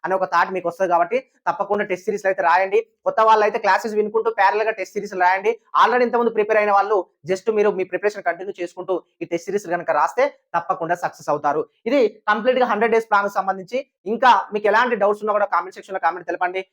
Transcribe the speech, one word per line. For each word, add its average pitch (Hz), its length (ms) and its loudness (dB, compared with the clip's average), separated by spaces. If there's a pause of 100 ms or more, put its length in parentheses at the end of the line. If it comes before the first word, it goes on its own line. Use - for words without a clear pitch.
అనే 185 100 0
ఒక 190 100 0
థాట్ 185 280 0
మీకు 175 160 -4
వస్తది. 175 200 -2
కాబట్టి 175 300 2 (300)
తప్పకుండా 202 360 -2
టెస్ట్ 185 200 -6
సిరీస్ 190 220 -4
అయితే 190 160 0
రాయండి. 190 440 2 (180)
కొత్త 185 160 0
వాళ్ళు 220 240 6
అయితే 214 140 0
క్లాసెస్ 208 360 0
వినుకుంటూ 214 360 0
ప్యారలల్ 202 320 2
గా 220 80 0
టెస్ట్ 196 240 -8
సిరీస్ 202 200 -8
రాయండి. 190 460 0 (220)
Already 240 200 4
ఇంతకుముందు 240 280 0
ప్రిపేర్ 214 280 2
అయిన 208 140 2
వాళ్ళు 196 340 2 (240)
just 190 240 -2
మీరు 208 160 2
మీ 180 140 -4
ప్రిపరేషన్ 190 380 -4
కంటిన్యూ 180 400 -6
చేసుకుంటూ 175 400 -6 (200)
ఈ - 20 -8
టెస్ట్ 165 220 -6
సిరీస్ 202 200 -4
కనుక 170 240 -4
రాస్తే 170 440 0 (220)
తప్పకుండా 170 380 -2
సక్సెస్ 165 340 -8
అవుతారు. 147 400 -2 (180)
ఇది 247 220 2
కంప్లీట్ 226 500 -2
గా 247 80 2
హండ్రెడ్ 220 260 0
డేస్ 226 180 0
ప్లాన్ 202 180 2
సంబంధించి. 190 580 -4 (200)
ఇంకా 226 460 4
మీకు 214 140 -2
ఎలాంటి 233 300 2
డౌట్స్ 208 260 0
ఉన్నా 214 100 -2
కూడా 202 120 2
కామెంట్ 175 300 -4
సెక్షన్ 196 200 -14
లో 185 60 -6
కామెంట్ 175 260 -2
తెలపండి. 180 460 -4